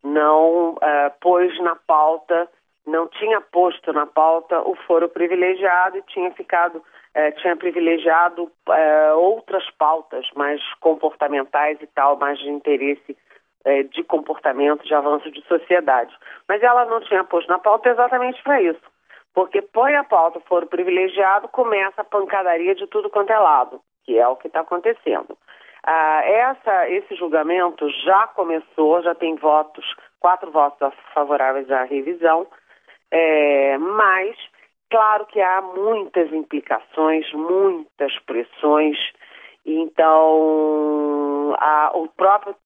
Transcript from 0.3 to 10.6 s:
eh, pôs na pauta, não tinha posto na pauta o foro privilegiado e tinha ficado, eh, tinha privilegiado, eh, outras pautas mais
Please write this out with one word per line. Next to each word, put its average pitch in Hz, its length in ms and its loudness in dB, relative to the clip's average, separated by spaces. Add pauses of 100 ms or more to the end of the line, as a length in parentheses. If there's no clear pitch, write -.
eh, 143 400 0
pôs 175 400 2
na 170 140 -2
pauta, 160 720 0 (380)
não 160 220 -4
tinha 214 320 -2
posto 175 520 -2
na 147 140 -2
pauta 165 540 0
o 180 160 -4 (100)
foro 170 220 2
privilegiado 185 880 0
e 196 60 -10
tinha 185 300 -6
ficado, 170 500 -4 (320)
eh, 151 180 0
tinha 175 240 -4
privilegiado, 170 960 0 (160)
eh, 156 460 4
outras 190 540 0 (100)
pautas 151 580 -2
mais 147 260 -4 (120)